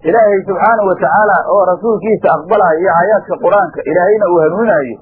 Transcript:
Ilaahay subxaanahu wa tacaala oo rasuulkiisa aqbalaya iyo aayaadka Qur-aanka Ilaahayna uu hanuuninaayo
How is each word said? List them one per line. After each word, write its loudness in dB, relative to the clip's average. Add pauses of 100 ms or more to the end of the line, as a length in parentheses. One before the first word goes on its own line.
Ilaahay 2
subxaanahu 0
wa 0
tacaala 0
oo 0
rasuulkiisa -2
aqbalaya 0
iyo 0
aayaadka 0
Qur-aanka 0
Ilaahayna 0
uu 2
hanuuninaayo 0